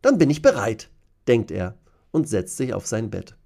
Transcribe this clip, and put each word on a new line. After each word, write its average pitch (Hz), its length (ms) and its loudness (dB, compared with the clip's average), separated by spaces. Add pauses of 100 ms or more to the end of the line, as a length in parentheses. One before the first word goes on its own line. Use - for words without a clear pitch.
dann 262 160 4
bin 147 100 6
ich 151 140 0
bereit“, 113 480 0 (380)
denkt 117 240 2
er 92 260 -6 (320)
und 156 180 -2
setzt 185 280 -4
sich 127 180 -4
auf 98 140 -8
sein 110 220 -4
Bett. 98 360 -12